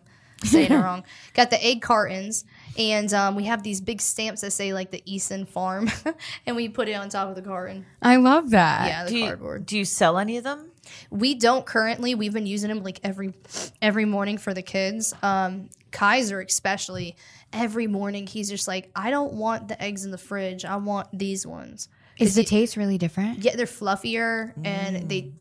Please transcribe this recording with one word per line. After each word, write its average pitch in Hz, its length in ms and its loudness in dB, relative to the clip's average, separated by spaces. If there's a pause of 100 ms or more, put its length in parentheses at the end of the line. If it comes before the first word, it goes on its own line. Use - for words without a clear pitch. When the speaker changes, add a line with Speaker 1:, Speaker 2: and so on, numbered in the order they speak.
(440)
Speaker 1:
saying 277 280 6
it 285 40 6
Speaker 2:
<laughs> 269 60 6
Speaker 1:
wrong. 185 220 -2 (300)
Got 240 160 6
the 233 140 2
egg 233 180 2
cartons, 208 640 0 (320)
and, 214 360 2
um, 196 220 4
we 202 100 -2
have 220 180 -2
these 202 180 -4
big 202 200 -4
stamps 220 400 -2
that 202 100 -6
say, 196 220 -2
like, 190 180 -6
the 185 140 -10
Easton 196 400 -6
Farm, 190 440 -2 (280)
<laughs> - 280 -14
and 240 100 -4
we 233 140 -4
put 214 180 -4
it 214 60 -4
on 202 160 -8
top 196 200 -4
of 190 60 -10
the 185 60 -10
carton. 190 440 -10 (160)
Speaker 3:
I 247 140 8
love 262 360 6
that. 160 360 6
Speaker 1:
Yeah, 165 160 -2
the 180 60 -4
Speaker 2:
Do 233 80 -2
you, 233 80 0
Speaker 1:
cardboard. - 400 -6
Speaker 2:
do 214 120 -2
you 202 80 2
sell 175 320 4
any 214 200 0
of 233 60 -8
them? 294 220 -6 (460)
Speaker 1:
We 247 240 2
don't 247 320 4
currently. 240 480 0
We've 214 180 -2
been 214 140 -2
using 208 220 -2
them, 214 120 -4
like, 190 220 -8
every, 190 300 -6 (460)
every 214 260 2
morning 202 340 0
for 196 160 -4
the 180 80 -6
kids. 202 580 -2
Um, 190 480 0 (220)
Kaiser 208 500 4
especially, 185 720 -4 (380)
every 226 320 -2
morning 202 400 -4
he's 202 240 -6
just 202 180 -4
like, 190 280 -6
"I 196 160 -4
don't 285 220 0
want 220 340 -4
the 214 140 -10
eggs 202 240 -6
in 196 60 -8
the 180 60 -8
fridge. 185 480 -6
I 185 120 -4
want 202 360 -4
these 190 320 -4
ones." 65 440 -14 (280)
Speaker 3:
Is 208 180 6
the 226 60 8
Speaker 1:
It's 208 80 0
Speaker 3:
taste 226 280 4
really 196 200 0
different? 185 460 -2
Speaker 1:
Yeah, 226 120 2
they're 240 100 0
fluffier 226 880 -2 (120)
and 196 440 -4
they, 180 140 -2
Speaker 2:
Mm. 139 180 -14